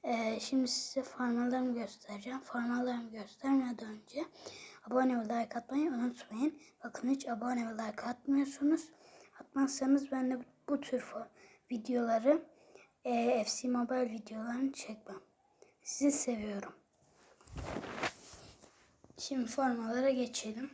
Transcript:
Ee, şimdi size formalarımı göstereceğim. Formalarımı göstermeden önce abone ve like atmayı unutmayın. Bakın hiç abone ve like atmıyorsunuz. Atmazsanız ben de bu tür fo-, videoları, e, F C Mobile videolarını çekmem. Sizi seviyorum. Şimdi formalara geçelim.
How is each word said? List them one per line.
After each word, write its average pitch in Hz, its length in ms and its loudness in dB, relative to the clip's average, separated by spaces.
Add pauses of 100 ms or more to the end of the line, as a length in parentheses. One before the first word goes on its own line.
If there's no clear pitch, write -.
Ee, 226 360 0
şimdi 262 280 2
size - 360 -2
formalarımı 247 680 2
göstereceğim. 233 640 -8
Formalarımı 240 720 0
göstermeden 240 760 0
önce 233 380 -6 (580)
abone 254 360 4
ve 226 40 -2
like 233 360 -2
atmayı 285 320 0
unutmayın. 240 680 -2 (240)
Bakın 240 260 -4
hiç 269 180 0
abone 240 400 -2
ve 226 160 -6
like 214 180 -6
atmıyorsunuz. 277 880 2 (500)
Atmazsanız 269 720 2
ben 254 200 2
de 247 140 -4 (240)
bu 285 120 2
tür 254 200 -2
fo-, - 260 -10 (440)
videoları, 240 720 4 (640)
e, 240 380 4
F - 180 -2
C 254 60 -2
Mobile 247 420 2
videolarını 233 640 -4
çekmem. - 480 -12 (640)
Sizi - 280 2
seviyorum. 214 640 -2 (2500)
Şimdi 254 300 -2
formalara 247 640 2
geçelim. 240 640 -2